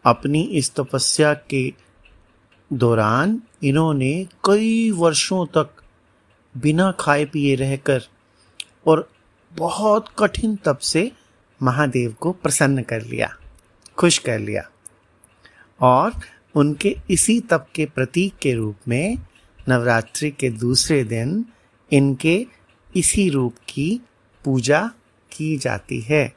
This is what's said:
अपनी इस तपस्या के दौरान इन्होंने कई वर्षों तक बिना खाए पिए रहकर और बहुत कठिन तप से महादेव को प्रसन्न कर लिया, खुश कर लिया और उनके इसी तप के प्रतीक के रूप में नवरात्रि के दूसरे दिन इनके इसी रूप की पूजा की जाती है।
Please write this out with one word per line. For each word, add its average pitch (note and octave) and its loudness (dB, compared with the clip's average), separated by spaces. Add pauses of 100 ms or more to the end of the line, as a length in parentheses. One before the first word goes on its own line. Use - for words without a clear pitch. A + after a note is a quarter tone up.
अपनी C#3+ 2 (120)
इस C#3 -2
तपस्या D3 0 (160)
के C3 -4 (1000)
दौरान A#2+ 2 (220)
इन्होंने C#3+ 0 (320)
कई A3 2
वर्षों E3+ 0
तक D3+ 0 (880)
बिना D#3 2
खाए D3 2
पिए C#3+ 0
रहकर C3+ -2 (880)
और D#3 4 (420)
बहुत G#3 0 (120)
कठिन G#3 0
तप D3 0
से G3 -2 (500)
महादेव B2+ 0
को E3+ -2
प्रसन्न C#3 0
कर A2+ -6
लिया, A#2 -6 (720)
खुश E3+ 2
कर A2+ -4
लिया G#2 -6 (1160)
और C3 4 (420)
उनके D3+ 2 (140)
इसी A3 2
तप E3 -2
के D#3 -2
प्रतीक E3+ -4
के C3+ 0
रूप G#2+ -6
में E3 -2 (420)
नवरात्रि A#2+ 0
के C3+ -4
दूसरे B2 0
दिन A#2+ -4 (460)
इनके C#3+ 2 (440)
इसी F#3 0
रूप B2+ 0 (140)
की F3+ -4 (440)
पूजा C3+ 2 (500)
की D#3 -4
जाती B2 -6
है। C#3+ 2 (140)